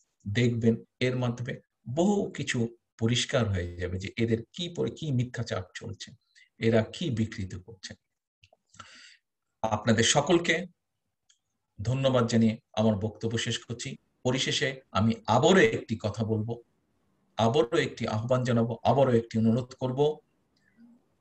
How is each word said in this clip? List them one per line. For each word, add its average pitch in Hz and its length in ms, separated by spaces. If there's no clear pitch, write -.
দেখবেন, 113 500
এর 127 160
মাধ্যমে 120 320
বহু 202 180
কিছু 135 220
পরিষ্কার 120 540
হয়ে 87 180
যাবে 90 180
যে 98 100
এদের 113 180
কি 175 120
পরি-, 131 220
কি 160 140
মিথ্যাচার 120 500
চলছে, - 300
এরা 113 200
কি - 160
বিকৃত 107 420
করছে। - 260
আপনাদের 113 520
সকলকে 170 400
ধন্যবাদ 127 540
জানিয়ে 113 220
আমার 110 240
বক্তব্য 113 340
শেষ 120 260
করছি। 123 240
পরিশেষে 127 440
আমি 113 140
আবারও 165 360
একটি - 180
কথা 107 200
বলবো, 107 280
আবারও 147 480
একটি - 200
আহ্বান 123 420
জানাবো, 117 240
আবারও 127 300
একটি - 180
অনুরোধ 113 320
করব। 131 180